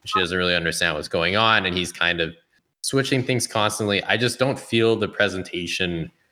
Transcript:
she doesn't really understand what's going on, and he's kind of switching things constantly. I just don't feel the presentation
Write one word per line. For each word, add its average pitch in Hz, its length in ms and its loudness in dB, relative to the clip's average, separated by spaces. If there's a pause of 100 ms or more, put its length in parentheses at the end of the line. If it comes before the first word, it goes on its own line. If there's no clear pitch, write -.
she - 140 -2
doesn't 90 180 -2
really 90 180 0
understand 85 400 0
what's 76 120 -6
going 90 280 0
on, 110 300 4
and 90 100 0
he's 87 160 -2
kind 85 300 0
of 82 140 -2 (480)
switching 135 400 0
things 123 240 0
constantly. 107 560 0
I 98 120 0
just 117 220 0
don't 131 220 0
feel 113 360 2
the 104 120 -2
presentation 87 1040 -2 (200)